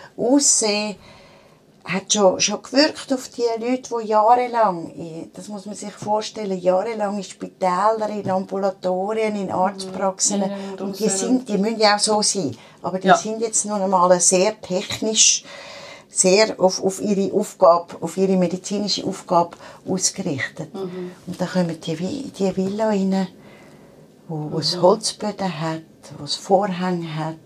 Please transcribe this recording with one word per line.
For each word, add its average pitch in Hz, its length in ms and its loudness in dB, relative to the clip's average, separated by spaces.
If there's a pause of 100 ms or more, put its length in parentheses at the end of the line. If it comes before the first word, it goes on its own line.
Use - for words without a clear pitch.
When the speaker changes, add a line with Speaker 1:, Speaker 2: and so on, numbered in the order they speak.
(160)
Speaker 1:
Aussehen, 214 800 2 (880)
hat 190 280 -4
schon, 190 280 4
schon 202 220 -2
gewirkt - 520 0
auf 254 140 -6
die - 140 -6 (220)
Leute, 254 260 -2 (120)
die 208 60 -6
jahrelang, 220 840 4
in, 160 420 -12
das 185 160 -16
muss 208 160 -12
man 208 100 -12
sich 202 180 -12
vorstellen, 208 680 -4
jahrelang 202 580 0
in 190 80 -6
Spitälern, 196 880 0 (100)
in 190 100 -4
Ambulatorien, 190 1080 -2
in 196 100 -4
Speaker 2:
Mhm. - 60 -6
Speaker 1:
Arztpraxen. 190 880 0
Speaker 2:
Innen 196 300 -6
und 190 100 -10
Speaker 1:
Und 202 180 -8
die 214 60 2
Speaker 2:
aussen. - 120 0
Speaker 1:
sind, 240 300 0
die 202 100 0
müssen 214 220 0
ja 208 160 6
auch - 40 -8
so 214 220 2
sein. 156 320 -2 (280)
Aber 185 160 -4
die 185 100 0
Speaker 2:
Ja. 180 80 10
Speaker 1:
sind 220 240 -6
jetzt 226 240 -2
noch 208 160 -4
einmal 185 400 6
sehr 185 400 2
technisch, - 840 0 (680)
sehr 190 500 4
auf, 190 240 2
auf 190 160 -2
ihre 196 340 0
Aufgabe, 185 680 4
auf 165 160 -6
ihre 190 180 4
medizinische 185 680 -2
Aufgabe - 500 0 (320)
ausgerichtet. 165 880 -4
Speaker 2:
Mhm. 180 380 -8 (140)
Speaker 1:
Und - 140 -10
da 180 60 -2
kommen 170 340 -2
die 160 180 -6
wie 185 240 -6
in - 120 -10
die 190 220 0
Villa 202 320 0
rein, 190 400 2 (1000)
wo, 151 220 -6
wo 156 80 -4
es 165 180 -2
Speaker 2:
Mhm. 180 60 0
Speaker 1:
Holzböden 196 800 0
hat, 160 220 -6 (360)
wo 147 60 -12
es 139 100 -6
Vorhänge 180 840 0
hat 160 300 -6